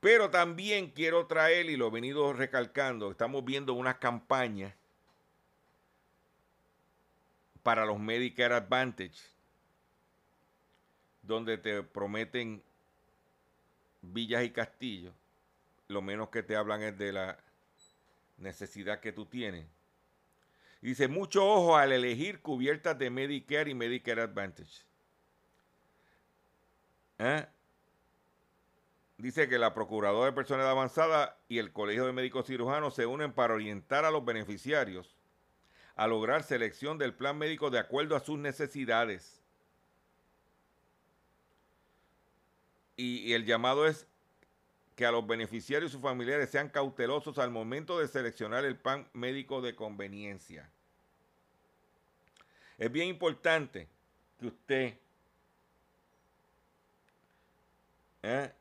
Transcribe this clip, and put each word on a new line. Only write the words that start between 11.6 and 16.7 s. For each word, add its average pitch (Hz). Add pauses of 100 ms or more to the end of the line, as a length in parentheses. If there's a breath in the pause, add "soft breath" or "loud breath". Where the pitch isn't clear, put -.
prometen 107 (1400)
villas 113
y 117
castillos, 104 (760)
lo 101
menos 104
que 113
te 107
hablan 107